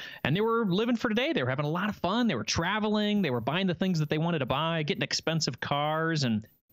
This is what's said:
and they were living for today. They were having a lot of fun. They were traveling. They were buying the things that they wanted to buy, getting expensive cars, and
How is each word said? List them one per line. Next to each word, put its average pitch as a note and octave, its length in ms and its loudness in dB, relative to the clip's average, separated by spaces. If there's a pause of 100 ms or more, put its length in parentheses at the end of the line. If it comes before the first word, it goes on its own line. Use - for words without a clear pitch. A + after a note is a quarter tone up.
(240)
and D3 120 2
they G#3 60 2
were A3+ 240 2
living A3 280 2
for A#3 140 0
today. A#3+ 240 0
They G3 100 0
were A#2+ 60 0
having C3+ 160 0
a D3 60 0
lot F3+ 180 -2
of G3 80 -4
fun. A3+ 320 0
They E3+ 60 2
were G#2+ 100 -2
traveling. G#3 800 0
They D#3 80 2
were A#2+ 100 0
buying D3+ 260 0
the F3 80 2
things F#3 240 0
that D3+ 120 0
they D#3 80 0
wanted E3 220 0
to C3 60 -2
buy, D#3+ 360 0
getting D3 200 -2
expensive D3+ 560 -2
cars, D3+ 640 0
and A2 220 0 (260)